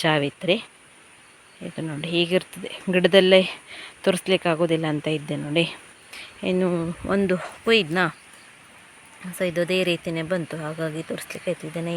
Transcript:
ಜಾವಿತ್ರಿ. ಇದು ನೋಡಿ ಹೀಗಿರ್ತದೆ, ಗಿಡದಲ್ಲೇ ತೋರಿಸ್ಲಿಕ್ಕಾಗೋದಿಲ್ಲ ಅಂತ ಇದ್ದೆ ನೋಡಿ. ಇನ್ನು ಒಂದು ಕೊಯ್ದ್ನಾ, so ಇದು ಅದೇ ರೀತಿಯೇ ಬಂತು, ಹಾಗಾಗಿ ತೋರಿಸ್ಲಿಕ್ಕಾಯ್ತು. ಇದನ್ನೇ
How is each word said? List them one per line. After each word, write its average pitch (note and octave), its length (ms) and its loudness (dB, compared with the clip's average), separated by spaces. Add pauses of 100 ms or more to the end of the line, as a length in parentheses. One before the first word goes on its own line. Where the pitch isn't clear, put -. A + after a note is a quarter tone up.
ಜಾವಿತ್ರಿ. D#3 520 2 (1080)
ಇದು - 140 -10 (100)
ನೋಡಿ D3 240 -8
ಹೀಗಿರ್ತದೆ, F3 560 -2 (240)
ಗಿಡದಲ್ಲೇ F#3 480 8 (600)
ತೋರಿಸ್ಲಿಕ್ಕಾಗೋದಿಲ್ಲ F3 800 2 (100)
ಅಂತ D3 120 -4 (120)
ಇದ್ದೆ D3+ 260 -6
ನೋಡಿ. E3 220 2 (800)
ಇನ್ನು F#3 180 2 (460)
ಒಂದು G3 240 2
ಕೊಯ್ದ್ನಾ, F#3 680 0 (1300)
so - 100 -4
ಇದು E3+ 140 -2
ಅದೇ F3+ 160 0 (120)
ರೀತಿಯೇ E3 320 -2 (100)
ಬಂತು, E3+ 260 -4
ಹಾಗಾಗಿ D#3+ 460 -6
ತೋರಿಸ್ಲಿಕ್ಕಾಯ್ತು. - 640 -8
ಇದನ್ನೇ E3+ 300 -6